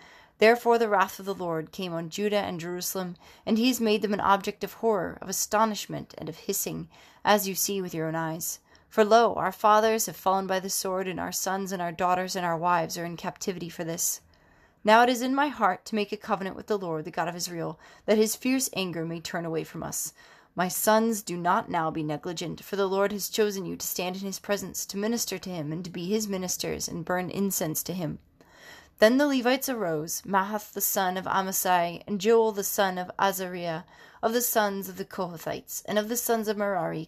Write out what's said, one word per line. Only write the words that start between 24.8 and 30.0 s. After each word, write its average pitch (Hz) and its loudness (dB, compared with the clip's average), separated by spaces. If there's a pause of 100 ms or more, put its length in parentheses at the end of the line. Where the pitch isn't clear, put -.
to 196 -8
minister 214 -2
to - -10
him, 156 -6
and 175 -6
to 170 -10
be 175 -6
his 214 0
ministers, 180 -4
and 165 -8
burn 180 -2
incense 185 -2
to 165 -6
him. 160 -6 (800)
Then 226 6
the 294 4
Levites 262 2
arose, 170 -4